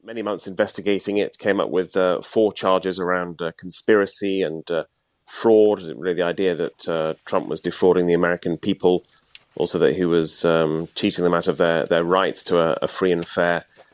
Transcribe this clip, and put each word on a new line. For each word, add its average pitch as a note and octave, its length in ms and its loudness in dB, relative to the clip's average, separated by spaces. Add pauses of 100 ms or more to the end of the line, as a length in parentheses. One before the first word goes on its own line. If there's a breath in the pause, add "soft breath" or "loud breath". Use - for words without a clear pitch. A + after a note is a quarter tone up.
many A2+ 180 -8
months G2+ 260 -4
investigating G2+ 720 -2
it, - 200 -2
came G2+ 220 0
up A1 100 -2
with, F2 260 -2
uh, F#2 240 2
four G#2+ 320 0
charges F#2 460 0
around, F2 420 -4
uh, E2+ 160 -4
conspiracy F#2+ 880 0
and, D#2+ 280 -6
uh, D#2+ 140 -2 (420)
fraud, G#2+ 540 4 (160)
really E2+ 180 -4
the E2+ 80 -2
idea F2 340 0
that, - 320 -6
uh, D#2+ 260 -2 (100)
Trump - 240 -4
was - 120 -6
defrauding F2+ 460 2
the F2 60 2
American F2 460 0
people, F2+ 460 0 (500 loud breath)
also - 240 -4
that D#2 160 4
he F2+ 100 -2
was, E2 400 0
um, E2 420 0 (100)
cheating F#2 260 -2
them F2 100 2
out E2+ 140 0
of E2 120 -2
their, E2+ 280 2
their E2+ 180 2
rights F#2 400 0
to F2 160 2
a, E2 220 2
a - 60 -2
free F#2 240 0
and E2+ 140 -2
fair F2 380 -2 (300 soft breath)